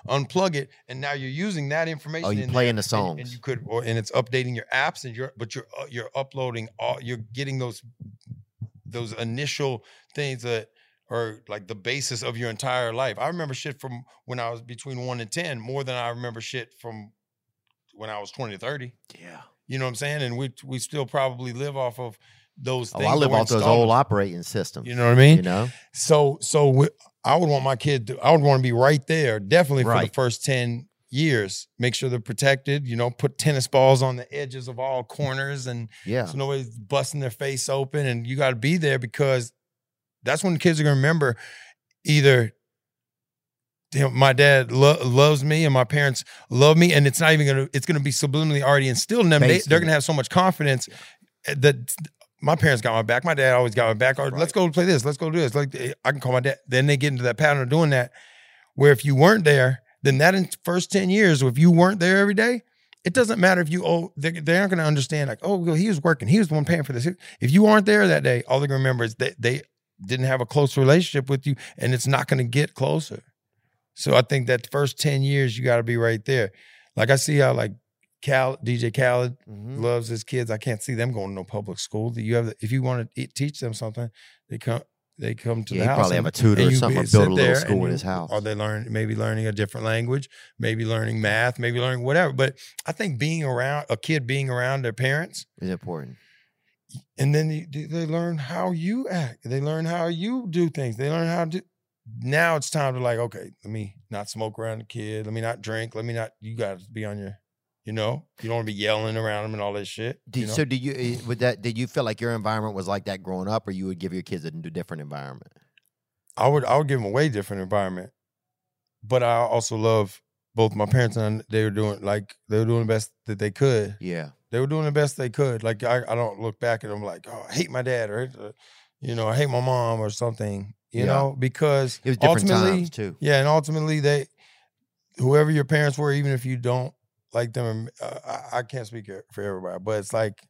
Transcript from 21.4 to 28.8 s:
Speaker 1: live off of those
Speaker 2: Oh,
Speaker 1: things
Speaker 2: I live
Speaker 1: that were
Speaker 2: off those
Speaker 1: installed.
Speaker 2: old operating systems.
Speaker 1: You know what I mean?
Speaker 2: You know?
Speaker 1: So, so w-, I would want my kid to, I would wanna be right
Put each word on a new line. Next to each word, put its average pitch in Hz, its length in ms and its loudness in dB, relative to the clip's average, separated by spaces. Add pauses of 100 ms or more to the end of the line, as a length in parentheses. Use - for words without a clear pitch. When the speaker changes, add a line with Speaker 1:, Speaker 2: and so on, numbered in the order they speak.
Speaker 1:
live 139 240 -8
off 123 220 -6
of 120 180 -12 (400)
those 127 380 -6
Speaker 2:
Oh, - 40 -6
Speaker 1:
things 104 120 2
Speaker 2:
I - 20 4
live 143 160 4
Speaker 1:
that 131 60 4
were 110 60 4
Speaker 2:
off 110 80 0
those 117 80 2
Speaker 1:
installed. 113 240 6
Speaker 2:
old 113 100 4
operating 101 520 2
systems. - 440 -8
Speaker 1:
You 120 80 -8
know 123 100 2
what 120 120 8
I 127 40 12
mean? 151 160 12
Speaker 2:
You 180 60 0
know? 120 260 -2 (240)
Speaker 1:
So, 147 480 4
so 147 300 4
w-, 139 180 4 (340)
I 131 120 4
would 170 140 2
want 139 140 0
my 135 120 0
kid 135 320 -2
to, 127 120 -10
I 139 120 4
would 160 100 8
wanna 135 220 6
be 127 80 0
right 131 340 4